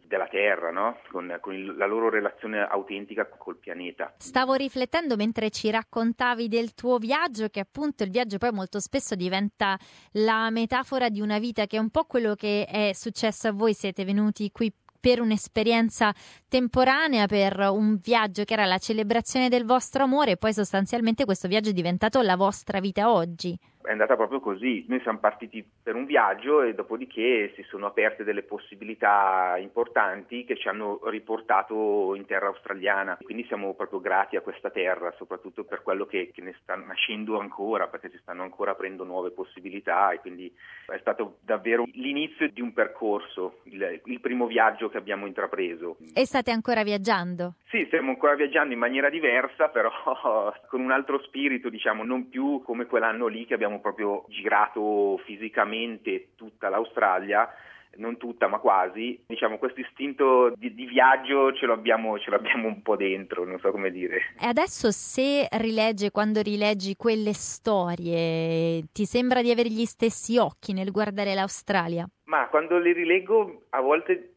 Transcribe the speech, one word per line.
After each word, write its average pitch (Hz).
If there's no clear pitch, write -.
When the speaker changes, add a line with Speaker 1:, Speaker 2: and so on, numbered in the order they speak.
Speaker 1:
della 92
terra, 95
no? 101
Con, 90
con 95
il, 95
la 98
loro 113
relazione 107
autentica 101
col -
pianeta. 87
Speaker 2:
Stavo 262
riflettendo 269
mentre 220
ci 214
raccontavi 233
del 226
tuo 247
viaggio, 233
che 208
appunto 285
il 196
viaggio 214
poi 240
molto 202
spesso 262
diventa 190
la 220
metafora 247
di 208
una 214
vita, 220
che 214
è -
un 220
po' 311
quello 226
che 208
è 208
successo 220
a 220
voi. 214
Siete 196
venuti 208
qui 226
per 247
un'esperienza 226
temporanea, 254
per 196
un 214
viaggio 214
che 208
era 214
la 185
celebrazione 226
del 247
vostro 254
amore, 269
e 180
poi 220
sostanzialmente 220
questo 190
viaggio 214
è 208
diventato 180
la 190
vostra 196
vita 202
oggi. 170
Speaker 1:
È -
andata 107
proprio 113
così. 104
Noi 127
siamo 110
partiti 110
per 110
un 127
viaggio 127
e 117
dopodiché 113
si 98
sono 101
aperte 107
delle 101
possibilità 101
importanti 101
che 131
ci -
hanno 104
riportato 107
in 98
terra 95
australiana. 98
Quindi 117
siamo 101
proprio 95
grati 98
a 92
questa -
terra, 90
soprattutto 92
per -
quello 98
che, 92
che -
ne 92
sta 92
nascendo 107
ancora, 98
perché -
si 87
stanno 90
ancora 98
aprendo 95
nuove 90
possibilità, 92
e 85
quindi 90
è -
stato 107
davvero 117
l'inizio 143
di 120
un 117
percorso, 101
il, 95
il 123
primo 123
viaggio 110
che -
abbiamo 98
intrapreso. 92
Speaker 2:
E 262
state 247
ancora 226
viaggiando? 185
Speaker 1:
Sì, 202
stiamo 135
ancora 143
viaggiando 143
in 117
maniera 131
diversa, 151
però 113
<laughs> 110
con 127
un 127
altro 139
spirito, 131
diciamo, 110
non 127
più 135
come 120
quell'anno 113
lì 110
che 123
abbiamo 104
proprio 101
girato 104
fisicamente 110
tutta 107
l'Australia, 101
non 113
tutta, 117
ma 202
quasi. 104
Diciamo, 110
questo 131
istinto 131
di, 110
di 120
viaggio 131
ce 135
l'abbiamo, 110
ce -
l'abbiamo 110
un 104
po' 107
dentro, 95
non 92
so 95
come 98
dire. 90
Speaker 2:
E 226
adesso, 247
se 277
rileggi, 220
quando 214
rileggi 208
quelle 220
storie, 165
ti 208
sembra 247
di 240
avere 233
gli 220
stessi 226
occhi 202
nel 190
guardare 202
l'Australia? 180
Speaker 1:
Ma 147
quando 165
le 175
rileggo, 185
a 131
volte 170